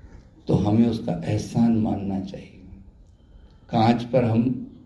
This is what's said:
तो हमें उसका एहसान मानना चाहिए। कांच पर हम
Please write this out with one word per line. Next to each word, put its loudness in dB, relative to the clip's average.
तो 2
हमें 4
उसका -4
एहसान 0
मानना -2
चाहिए। -14
कांच 2
पर 2
हम 0